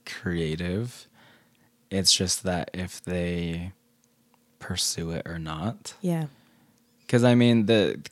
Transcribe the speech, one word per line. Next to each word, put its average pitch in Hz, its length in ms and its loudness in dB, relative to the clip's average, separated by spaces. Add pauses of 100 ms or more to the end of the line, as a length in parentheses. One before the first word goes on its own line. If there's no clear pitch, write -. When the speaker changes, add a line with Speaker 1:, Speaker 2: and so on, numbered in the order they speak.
Speaker 1:
creative. 90 1000 -6 (840)
It's 95 220 2
just - 300 -2
that 90 300 -4
if - 280 -10
they 87 720 -4 (840)
pursue - 540 -6
it - 140 -6
or 85 140 -8
not. 80 600 -6
Speaker 2:
Yeah. 165 240 -2 (800)
Speaker 1:
'Cause, 120 160 4
I 123 120 8
mean, 117 320 6
the 101 340 4 (100)